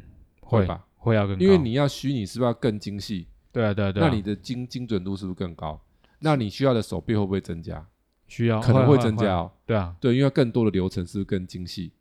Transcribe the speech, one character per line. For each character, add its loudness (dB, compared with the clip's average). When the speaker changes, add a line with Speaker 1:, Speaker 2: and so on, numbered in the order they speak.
Speaker 1:
会 2
吧？ -8
Speaker 2:
会， -4
会 4
要 2
更 -2
高。 0
Speaker 1:
因 6
为 8
你 -2
要 2
虚 -4
拟， -2
是 -8
不 0
是 4
要 2
更 -2
精 -8
细？ -8
Speaker 2:
对 0
啊， 0
对 -2
啊， 0
对 0
啊。 6
Speaker 1:
那 0
你 -2
的 -4
精-， -8
精 -8
准 -2
度 -6
是 -8
不 -6
是 -8
更 -8
高？ -10
那 2
你 0
需 -6
要 4
的 2
手 -6
背 -2
会 2
不 -4
会 0
增 -8
加？ -12
Speaker 2:
需 -2
要， 2
Speaker 1:
可 4
能 6
会 8
增 2
加 0
哦。 0
Speaker 2:
会， -
会， -10
会。 -20
对 2
啊。 -4
Speaker 1:
对， 2
因 4
为 4
更 2
多 2
的 2
流 0
程 -6
是 -8
不 -
是 -4
更 -4
精 -12
细？ -10